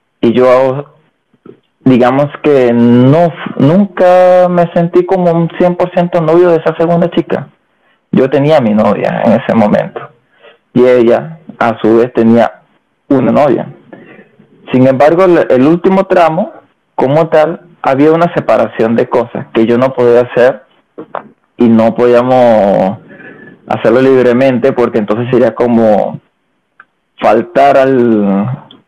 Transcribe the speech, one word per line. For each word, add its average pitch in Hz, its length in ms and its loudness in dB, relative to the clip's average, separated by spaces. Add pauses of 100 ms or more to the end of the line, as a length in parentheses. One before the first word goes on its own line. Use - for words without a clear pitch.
(200)
y 117 120 0
yo, 131 580 0 (920)
digamos 131 460 2 (160)
que 131 300 2
no, 127 600 2 (240)
nunca 180 960 2
me 175 240 -2
sentí 175 320 0
como 180 260 0
un 165 160 -2 (100)
cien 180 180 0
por 180 160 -4
ciento 175 280 -2
novio 170 300 2
de 165 60 2
esa 160 200 -4
segunda 170 340 -2
chica. - 380 -6 (640)
Yo 135 180 0
tenía 147 300 0
a 131 40 0
mi 107 120 -2
novia 104 500 -2
en - 80 0
ese 113 220 -2
momento, 107 460 -2 (720)
y 123 120 2
ella, 123 540 0 (200)
a 113 220 -2
su 110 180 2
vez, 123 140 -2
tenía 113 480 0 (480)
una 127 240 0
novia. 127 360 -2 (1040)
Sin 131 140 2
embargo, 147 380 2
el, 170 260 2
el 127 160 2
último 190 400 0
tramo, 170 460 -2 (420)
como 151 340 -2
tal, 160 320 0 (220)
había 135 300 2
una 170 220 -2
separación 113 640 -2
de 123 120 -2
cosas - 440 -6
que 113 140 0
yo 120 120 0
no 131 140 0
podía 120 300 2
hacer, 123 400 -2 (960)
y 123 120 2
no 113 260 2
podíamos 117 1040 0 (720)
hacerlo 117 320 0
libremente, 127 720 2
porque 120 260 -2
entonces 110 320 -4
sería 120 240 0
como 113 680 0 (1000)
faltar 120 560 0
al, 120 880 0 (220)